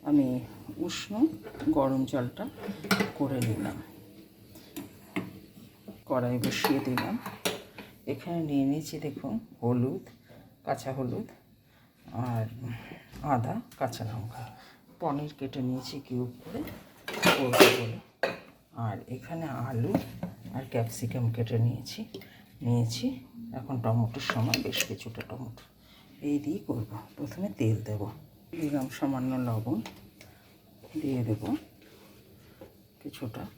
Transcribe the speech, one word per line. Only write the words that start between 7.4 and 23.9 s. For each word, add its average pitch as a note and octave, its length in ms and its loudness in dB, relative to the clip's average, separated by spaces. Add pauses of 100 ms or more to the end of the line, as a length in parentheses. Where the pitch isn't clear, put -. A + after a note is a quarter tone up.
এখানে E3+ 260 -2 (100)
নিয়ে C#3 220 6
নিয়েছি D3+ 240 -2 (100)
দেখুন C#3 280 -4 (280)
হলুদ, B2 420 2 (600)
কাঁচা C3+ 320 -2
হলুদ C3+ 300 -2 (1000)
আর A2+ 180 0 (880)
আদা, A#2+ 220 2 (240)
কাঁচা A#2+ 320 -2
লঙ্কা। A2+ 320 -8 (580)
পনির D3 380 0
কেটে C3+ 300 -4
নিয়েছি C3 260 -4 (100)
কিউব B2 260 -2 (100)
করে G#3 200 -8 (760)
করবো B2 280 10 (140)
বলে। A#2 200 -4 (840)
আর G2+ 120 -2 (180)
এখানে E3 300 -8 (240)
আলু C3 240 0 (640)
আর C3 80 -4 (100)
ক্যাপসিকাম A#2+ 520 0 (100)
কেটে A#2 300 0
নিয়েছি, - 340 0 (680)
নিয়েছি। A#2+ 400 2 (540)
এখন C3 240 -6
টমেটোর A#2 500 2